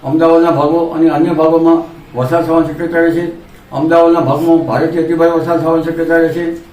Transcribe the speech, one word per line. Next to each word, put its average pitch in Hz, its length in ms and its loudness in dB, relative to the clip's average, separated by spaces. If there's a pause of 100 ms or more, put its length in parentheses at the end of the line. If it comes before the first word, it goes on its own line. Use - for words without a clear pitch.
અમદાવાદના 165 440 2
ભાગો 147 260 0
અને 160 320 0
અન્ય 156 200 0
ભાગોમાં 165 540 2 (340)
વરસાદ 156 280 -2
થવાની 156 280 0
શક્યતા 170 260 -4
રહે 165 120 2
છે. 170 200 -4 (400)
અમદાવાદના 170 480 2
ભાગમાં 165 380 0
ભારેથી 165 460 -2
અતિ 165 100 -2
ભારે 165 180 2
વરસાદ 165 300 -2
થવાની 160 220 0
શક્યતા 165 340 -2
રહે 165 120 2
છે. 170 280 -6 (160)